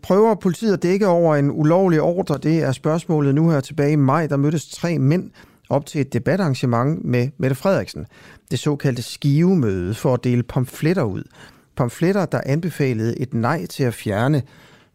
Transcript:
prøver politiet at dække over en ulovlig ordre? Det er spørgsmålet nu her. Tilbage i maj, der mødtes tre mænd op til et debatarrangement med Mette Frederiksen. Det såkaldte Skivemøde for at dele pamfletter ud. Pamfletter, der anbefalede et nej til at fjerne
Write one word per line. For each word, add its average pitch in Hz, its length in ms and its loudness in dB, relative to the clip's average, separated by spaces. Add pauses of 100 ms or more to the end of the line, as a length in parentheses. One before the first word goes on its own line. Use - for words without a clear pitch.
prøver 214 340 2
politiet 190 380 -2
at - 100 -4
dække 190 240 2
over 170 280 4
en 143 160 2
ulovlig 160 500 4
ordre? 170 360 0
Det 151 260 0
er 135 80 0
spørgsmålet 151 640 0
nu 160 140 4
her. 147 120 2
Tilbage 147 300 0
i 156 40 2
maj, 147 320 2
der 143 100 0
mødtes 147 320 0
tre 170 300 -4
mænd 151 320 0 (380)
op 143 160 -2
til 147 160 -4
et 131 120 -4
debatarrangement 135 920 0
med 123 320 0
Mette 131 180 0
Frederiksen. 135 520 -2 (440)
Det 127 80 -2
såkaldte 139 420 -2
Skivemøde 139 920 0
for 135 200 0
at 120 100 -2
dele 120 200 2
pamfletter 151 600 -2
ud. 95 200 -4 (520)
Pamfletter, 165 500 0
der - 200 -4
anbefalede 131 760 -2
et 123 140 -6
nej 120 320 -2
til - 180 -6
at 117 100 0
fjerne 120 480 0 (540)